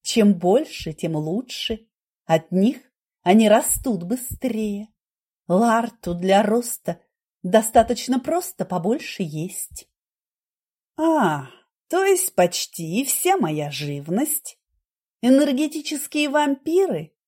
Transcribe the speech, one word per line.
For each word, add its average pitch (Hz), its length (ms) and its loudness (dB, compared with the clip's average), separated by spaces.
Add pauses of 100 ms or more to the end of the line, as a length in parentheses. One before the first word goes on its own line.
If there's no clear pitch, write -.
Чем 202 320 2
больше, 180 600 0
тем 165 220 -6
лучше. 190 720 -6 (380)
От 160 260 0
них 202 260 2 (440)
они 220 280 6
растут 254 520 2
быстрее. 214 880 -6 (600)
Ларту 220 680 0
для 190 260 4
роста - 580 -2 (440)
достаточно 226 760 2
просто 330 460 -4
побольше 196 560 -4
есть». 156 680 -8 (1080)
«А, 208 520 2 (400)
то 370 140 0
есть 381 320 2
почти 175 680 0
вся 359 320 0
моя 151 360 -2
живность 143 880 -6 (640)
энергетические 294 1080 0
вампиры? 285 840 0 (120)